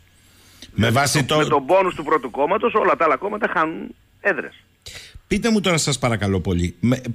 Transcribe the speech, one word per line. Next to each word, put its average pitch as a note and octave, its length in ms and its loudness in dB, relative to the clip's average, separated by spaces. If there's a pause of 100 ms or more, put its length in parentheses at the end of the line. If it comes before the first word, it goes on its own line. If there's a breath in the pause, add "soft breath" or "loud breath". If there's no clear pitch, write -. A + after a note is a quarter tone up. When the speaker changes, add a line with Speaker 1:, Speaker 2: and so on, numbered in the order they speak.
(600 loud breath)
Speaker 1:
Με - 160 -20
Speaker 2:
Διότι A2+ 180 2
Speaker 1:
βάση C#3 300 2
Speaker 2:
το, C#3 120 -2
Speaker 1:
το D#3 60 4
Speaker 2:
με D3+ 80 2
τον C#3 160 0
πόνους F#3 300 2
του D#3+ 80 -10
πρώτου C#3+ 280 0
κόμματος, E3+ 420 0
όλα F#3+ 220 2
τα E3 100 0
άλλα D3 120 4
κόμματα G#3 360 -4
χάνουν E3+ 420 -4 (240)
έδρες. C#3+ 340 -2 (760 loud breath)
Speaker 1:
Πείτε G#3 240 0
μου G#3+ 80 4
τώρα, F3 180 2
σας D3 220 -2
παρακαλώ G2+ 400 0
πολύ, F2 400 -2
με, B2+ 220 2 (140)